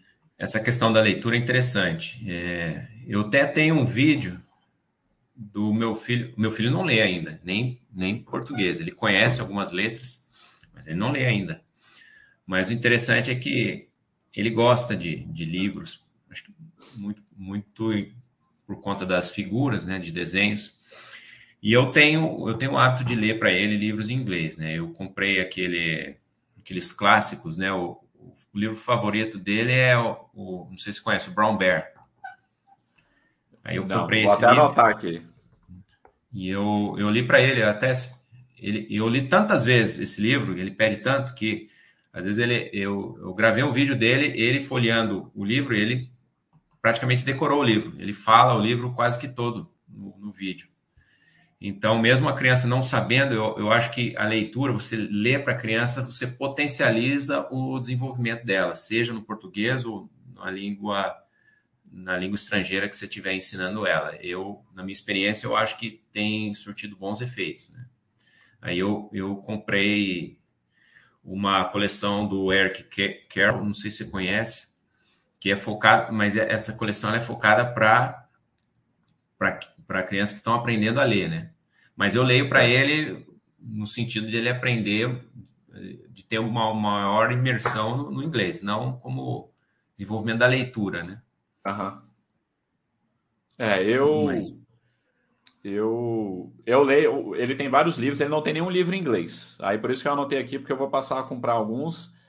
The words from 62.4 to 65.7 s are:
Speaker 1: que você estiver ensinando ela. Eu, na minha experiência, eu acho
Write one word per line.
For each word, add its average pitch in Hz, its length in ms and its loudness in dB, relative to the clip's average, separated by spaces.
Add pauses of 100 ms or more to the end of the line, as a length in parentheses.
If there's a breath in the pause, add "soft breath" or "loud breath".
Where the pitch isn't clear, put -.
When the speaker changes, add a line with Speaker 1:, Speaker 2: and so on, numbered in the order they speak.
Speaker 1:
que - 60 -12
você - 120 -8
estiver 95 280 -8
ensinando 95 500 -6
ela. 76 360 -2
Eu, 95 520 -10
na 92 120 -16
minha 98 80 -10
experiência, 104 560 -4
eu 110 80 0
acho 110 240 -2